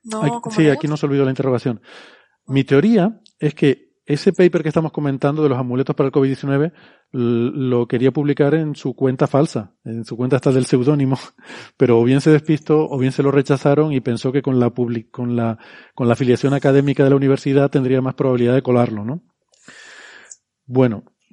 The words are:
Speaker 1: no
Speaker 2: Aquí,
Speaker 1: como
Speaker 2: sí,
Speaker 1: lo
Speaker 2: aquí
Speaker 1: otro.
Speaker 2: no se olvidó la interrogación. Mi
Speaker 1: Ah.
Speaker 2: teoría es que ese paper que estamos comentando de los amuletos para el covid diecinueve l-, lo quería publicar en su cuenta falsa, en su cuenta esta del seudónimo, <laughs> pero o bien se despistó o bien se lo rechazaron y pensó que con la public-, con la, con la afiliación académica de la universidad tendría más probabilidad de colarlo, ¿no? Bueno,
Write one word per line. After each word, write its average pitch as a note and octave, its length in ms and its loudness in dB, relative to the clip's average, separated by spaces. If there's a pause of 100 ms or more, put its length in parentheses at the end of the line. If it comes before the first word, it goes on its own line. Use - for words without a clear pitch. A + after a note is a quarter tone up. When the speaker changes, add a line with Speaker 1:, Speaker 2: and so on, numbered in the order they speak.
Speaker 1:
no A3 180 -8
Speaker 2:
Aquí, D3 80 0 (120)
Speaker 1:
como A3 140 -10
Speaker 2:
sí, E3+ 80 2
Speaker 1:
lo D3+ 80 4
Speaker 2:
aquí C3+ 60 0 (100)
Speaker 1:
otro. - 40 -2
Speaker 2:
no D3+ 60 -4
se - 100 -4
olvidó C#3 180 0
la C3 60 -2
interrogación. B2+ 500 -4 (680)
Mi C3+ 140 0
Speaker 1:
Ah. - 60 -2
Speaker 2:
teoría G3 540 2 (180)
es D3 160 -2
que - 320 0 (200)
ese D3 240 0
paper F3 320 2
que D#3 60 -2
estamos D#3+ 240 -2
comentando C#3+ 500 -2
de D3+ 60 2
los B2+ 80 0
amuletos C3 380 -4
para C#3+ 120 0
el C3 60 -4
covid C3+ 160 2
diecinueve C#3 420 -2 (400)
l-, A#2+ 420 -2
lo B2 360 -2
quería B2+ 220 0
publicar C#3+ 440 0
en D#3 180 -4
su C3 220 -8
cuenta C3 320 0
falsa, B2+ 560 -2
en A2+ 220 -10
su - 100 -12
cuenta B2+ 220 0
esta C3+ 140 2
del C3 140 2
seudónimo, C3+ 540 0
<laughs> - 580 -20
pero A#2+ 220 4
o A#2 60 4
bien C3+ 160 2
se D#3 100 4
despistó D3+ 580 2
o C#3+ 80 -6
bien C3 140 0
se C#3 100 -4
lo C#3 100 2
rechazaron C#3+ 600 2
y C3+ 80 -2
pensó A#2+ 320 -4
que C3+ 100 -2
con C3 200 0
la A#2+ 100 2
public-, A#2 400 -6
con A#2+ 240 -6
la, A#2 240 -2 (340)
con B2 140 -2
la A#2 60 4
afiliación B2+ 420 0
académica C#3 480 2
de C3+ 80 4
la C#3 60 4
universidad C#3 520 0
tendría C3 320 0
más C3 140 -4
probabilidad B2 400 0
de C3 80 0
colarlo, A#2+ 420 0
¿no? C#3+ 160 -8 (1400)
Bueno, B2 380 0 (300)